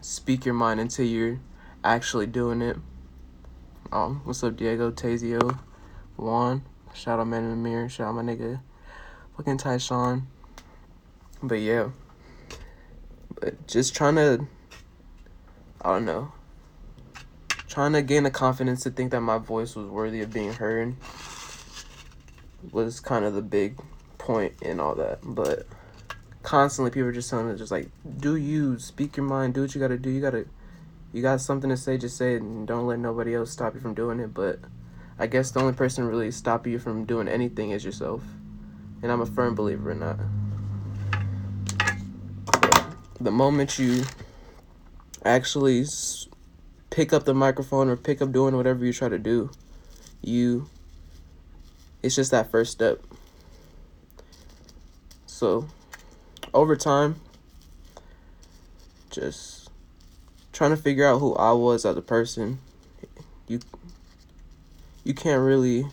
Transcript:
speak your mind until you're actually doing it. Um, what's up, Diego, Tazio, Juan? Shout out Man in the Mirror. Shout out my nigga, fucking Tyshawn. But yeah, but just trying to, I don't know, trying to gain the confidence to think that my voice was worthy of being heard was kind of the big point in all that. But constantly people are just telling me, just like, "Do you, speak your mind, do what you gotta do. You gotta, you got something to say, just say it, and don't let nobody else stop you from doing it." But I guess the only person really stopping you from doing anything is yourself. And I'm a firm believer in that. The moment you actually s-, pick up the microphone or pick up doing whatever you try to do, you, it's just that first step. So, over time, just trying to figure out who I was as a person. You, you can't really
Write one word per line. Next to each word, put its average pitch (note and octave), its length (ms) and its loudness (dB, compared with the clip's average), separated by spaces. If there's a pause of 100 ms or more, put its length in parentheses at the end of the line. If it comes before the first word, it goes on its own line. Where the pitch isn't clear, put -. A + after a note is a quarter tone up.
speak - 420 -2
your B2 120 2
mind A2+ 240 4
until A#2 260 0
you're A#2 340 0 (440)
actually A2+ 420 2
doing A#2+ 380 0
it. A#2+ 140 -2 (1160)
Um, C3 300 -2
what's - 180 -8
up, A2+ 140 -2
Diego, A#2 340 0
Tazio, A#2+ 680 -2 (560)
Juan? B2 460 0 (320)
Shout A#2 260 -2
out A2+ 80 0
Man A2+ 160 -2
in A2+ 60 -2
the A2+ 80 -4
Mirror. A#2 320 -4
Shout A#2 180 -6
out A2+ 80 -4
my A#2 60 -4
nigga, A#2 400 -6 (760)
fucking C#3 220 -2
Tyshawn. B2+ 680 0 (1160)
But A#2+ 120 0
yeah, G#2+ 340 2 (1500)
but - 320 -8
just C3 260 0
trying D3+ 220 4
to, C#3+ 320 4 (1300)
I F2 100 2
don't G#2 140 2
know, A2 260 -2 (1400)
trying C#3+ 240 0
to D3+ 100 4
gain C#3+ 220 4
the C3+ 80 2
confidence B2+ 520 2
to B2+ 80 -2
think B2+ 200 -2
that B2 80 0
my A2+ 200 0
voice A2+ 360 -4
was G#2 120 -10
worthy A2 340 -4
of A2 100 -6
being A2 220 -4
heard A2+ 420 -2 (1800)
was A2+ 300 -2
kind A2+ 240 0
of G#2 80 0
the G2+ 80 -2
big G2+ 360 0 (400)
point A2 440 -2
in - 180 -4
all D2 160 0
that. - 260 -4
But - 460 -2 (760)
constantly C#3 480 4
people B2+ 180 0
are - 20 -2
just A#2+ 180 -6
telling A#2 220 0
me, F#2+ 60 -4
just G#2+ 140 -8
like, D#2+ 180 -4 (300)
"Do D3 180 0
you, C#3+ 420 0
speak - 380 -6
your C#3 80 0
mind, C3+ 280 0
do C3+ 100 0
what C3 120 -4
you C#3 60 -2
gotta B2+ 160 0
do. C3 120 -4
You C3+ 120 0
gotta, B2+ 240 0 (680)
you A#2 80 -4
got C3 200 4
something C3+ 280 -2
to B2+ 60 2
say, C3 220 -2
just B2 180 -6
say B2+ 200 2
it, A2 60 -2
and A2 240 -8
don't A#2 220 0
let A#2+ 100 0
nobody A#2 380 -2
else A2+ 160 -2
stop A2+ 220 -4
you - 80 -12
from A2+ 120 -4
doing A#2 280 -2
it." G#2+ 120 -8
But F#2+ 260 -2 (600)
I A2+ 80 0
guess C3 240 2
the C3 80 0
only C3 140 4
person B2+ 320 0
really A2+ 260 0
stopping A#2 400 -2
you A#2+ 80 -2
from A2+ 240 -4
doing A2+ 240 0
anything G#2+ 440 -2
is G2+ 120 -2
yourself. G2 400 -6 (800)
And A#2+ 100 0
I'm A#2+ 80 2
a A2 60 0
firm A2+ 280 0
believer G2+ 380 -2
in D#2+ 80 -4
that. E2 180 -2 (3000)
The A#2+ 100 0
moment C#3 480 4
you B2+ 280 2 (1200)
actually B2+ 560 4
s-, - 480 -6 (600)
pick D#3+ 220 2
up D3+ 140 4
the C3+ 80 4
microphone C3+ 560 4
or B2 80 2
pick C#3+ 240 0
up C#3 100 0
doing C3 240 4
whatever B2 300 2
you B2 80 2
try B2 160 -2
to G#2 100 0
do, A2+ 320 0 (720)
you, A#2+ 480 0 (1300)
it's C3 140 0
just C3 160 2
that A2+ 180 4
first A2+ 220 4
step. - 320 2 (2250)
So, A2+ 420 0 (840)
over D3+ 240 6
time, D3 400 4 (1900)
just - 500 -10 (920)
trying D3+ 200 4
to D#3 60 4
figure C#3+ 280 4
out C3+ 140 8
who C3+ 160 2
I A2+ 180 6
was A#2+ 320 4
as F#2+ 100 2
a E2+ 60 -4
person. A#2 580 0 (880)
You, A#2+ 140 -4 (1400)
you C3+ 100 0
can't C3+ 280 4
really C3 520 4